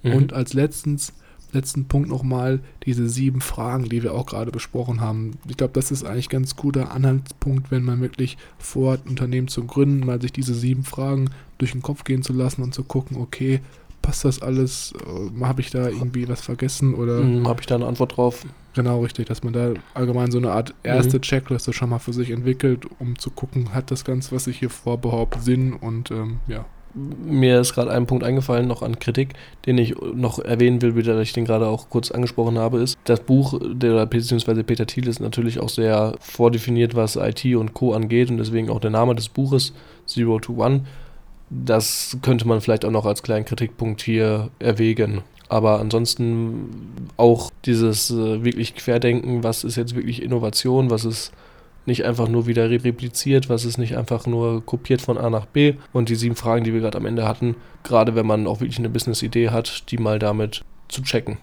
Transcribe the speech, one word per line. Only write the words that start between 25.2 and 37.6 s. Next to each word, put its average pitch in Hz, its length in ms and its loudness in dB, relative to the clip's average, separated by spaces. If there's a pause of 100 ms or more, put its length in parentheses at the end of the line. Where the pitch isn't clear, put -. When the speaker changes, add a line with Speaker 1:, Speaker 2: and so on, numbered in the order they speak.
Speaker 2:
Sinn 127 320 2
und, 113 400 -6
ähm, 113 340 -4
ja. 113 180 -6 (300)
Speaker 1:
Mir 139 680 2
ist 123 140 0
gerade 120 160 0
ein 123 160 2
Punkt 127 180 0
eingefallen, 127 420 2
noch 120 160 -2
an 113 160 -4
Kritik, 135 360 -2 (320)
den 127 100 4
ich 120 180 4 (200)
noch 120 240 -2
erwähnen 120 420 4
will, 117 160 4
wieder, 113 180 4
dass 110 100 2
ich - 100 -6
den 117 100 0
gerade 110 220 2
auch 110 240 -2
kurz 120 200 0
angesprochen 117 480 0
habe, 113 200 2
ist, 131 260 0
das 120 160 4
Buch, 135 420 4
der, 113 440 2
beziehungsweise 113 580 0
Peter 113 220 0
Thiel 127 200 -4
ist 117 140 -2
natürlich 113 400 -2
auch 113 80 -4
sehr 110 500 2
vordefiniert, 117 760 2
was 110 220 0
I 113 180 0
T 123 220 0
und 110 180 0